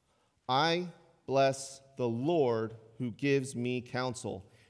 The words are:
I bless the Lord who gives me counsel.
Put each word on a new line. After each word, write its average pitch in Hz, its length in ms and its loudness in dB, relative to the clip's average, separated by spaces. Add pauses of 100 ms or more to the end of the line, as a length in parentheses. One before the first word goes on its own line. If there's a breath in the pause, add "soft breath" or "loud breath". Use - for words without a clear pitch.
(480)
I 165 400 2 (380)
bless 135 540 0 (180)
the 123 100 0
Lord 117 680 2 (220)
who 123 120 -4
gives 135 460 0
me 123 260 -2
counsel. 123 640 -6 (240 soft breath)